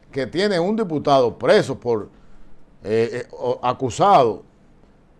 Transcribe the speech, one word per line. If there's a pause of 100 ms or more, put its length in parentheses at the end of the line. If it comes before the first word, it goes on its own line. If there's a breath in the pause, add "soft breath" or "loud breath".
(120)
que
tiene
un
diputado
preso
por, (760 soft breath)
eh,
eh,
o,
acusado (760)